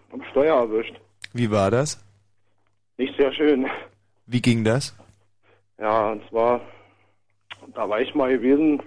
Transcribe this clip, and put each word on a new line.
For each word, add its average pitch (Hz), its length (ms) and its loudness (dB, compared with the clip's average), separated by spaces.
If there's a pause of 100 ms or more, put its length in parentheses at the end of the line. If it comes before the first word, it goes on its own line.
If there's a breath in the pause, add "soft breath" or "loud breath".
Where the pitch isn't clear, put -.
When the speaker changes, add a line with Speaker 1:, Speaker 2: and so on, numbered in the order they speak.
(140)
Speaker 1:
am 131 80 -14 (100)
Steuer 151 240 2
erwischt. 113 400 -2 (380)
Speaker 2:
Wie 120 180 0
war 98 200 2
das? 135 280 0 (1000)
Speaker 1:
Nicht 135 200 -4
sehr 135 160 2
schön. 147 320 2 (600 loud breath)
Speaker 2:
Wie 120 140 -2
ging 117 220 2
das? 113 320 0 (840 soft breath)
Speaker 1:
Ja, 107 320 0
und 107 180 -8
zwar, 117 320 0 (1120 loud breath)
da 107 140 -4
war 107 120 -2
ich - 140 -6
mal 131 160 2
gewesen 143 560 2